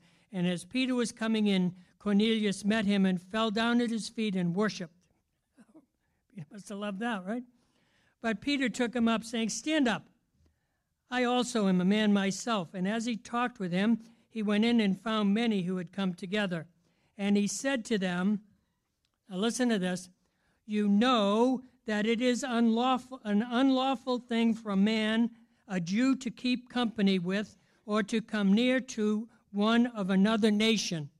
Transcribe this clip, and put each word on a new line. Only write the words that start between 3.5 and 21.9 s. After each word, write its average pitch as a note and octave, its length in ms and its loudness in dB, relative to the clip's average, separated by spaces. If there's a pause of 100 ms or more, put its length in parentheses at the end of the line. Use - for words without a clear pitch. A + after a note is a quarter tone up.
down A#3 300 2
at A#3 100 -2
his A3 180 -6
feet G#3+ 260 -4
and F3 200 0
worshipped. F#3+ 400 -4 (640)
<laughs> - 760 -20
You F#3 160 -12
must G3+ 180 -18
have G3+ 100 -10
loved G#3 200 -8
that, A3+ 260 -4
right? A#3+ 180 -6 (800)
But A3+ 200 -4
Peter C#4 260 0
took A#3+ 280 -4
him A#3 120 2
up, A3+ 160 0
saying, A3+ 260 -4
"Stand D4+ 380 0
up. G3 200 -2 (1040)
I B3 140 0
also A#3+ 420 0
am F#3 120 4
a F3+ 60 2
man G#3 260 4
myself." G3 640 0
And F#3 140 -4
as A3 180 -2
he A#3+ 100 -2
talked A#3+ 440 -4
with F#3 120 -4
him, G#3+ 280 2 (300)
he A3 120 -8
went G#3 240 2
in A#3 140 4
and F#3+ 200 2
found G#3+ 340 0
many A3 280 0
who F#3 160 -4
had F3 140 -10
come F#3+ 240 -4
together. F3+ 500 -4 (520)
And G3+ 200 2
he G#3 80 2
said C4+ 400 -4
to G#3+ 140 -2
them, F#3 420 -2 (880)
now F#3 80 -8
listen A#3 320 -2
to A3 80 0
this, F3+ 320 -4 (560)
"You G#3 220 0
know A3+ 720 4 (240)
that G#3+ 220 -2